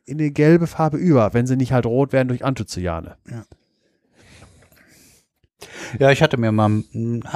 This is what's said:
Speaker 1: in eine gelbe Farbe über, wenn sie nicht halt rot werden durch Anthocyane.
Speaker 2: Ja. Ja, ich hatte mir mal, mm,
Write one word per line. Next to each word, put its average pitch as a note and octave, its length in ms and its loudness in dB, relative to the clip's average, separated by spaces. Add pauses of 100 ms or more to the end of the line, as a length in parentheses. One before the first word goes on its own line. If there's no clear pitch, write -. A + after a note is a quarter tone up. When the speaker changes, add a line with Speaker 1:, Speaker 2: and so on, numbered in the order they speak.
Speaker 1:
in C#3+ 140 -10
eine D3+ 140 -2
gelbe D#3+ 340 4
Farbe D#3 300 -2
über, B2+ 360 2
wenn A#2+ 140 2
sie B2+ 100 0
nicht B2+ 160 -2
halt A#2+ 140 0
rot C3 260 0
werden C3 160 2
durch B2 160 -6
Anthocyane. F2+ 720 -6 (140)
Speaker 2:
Ja. A#2 140 -16 (2500)
Ja, C3+ 120 6
ich C#3 120 2
hatte D3+ 140 2
mir A#2 160 0
mal, G#2+ 160 2
mm, A2+ 540 -4 (140)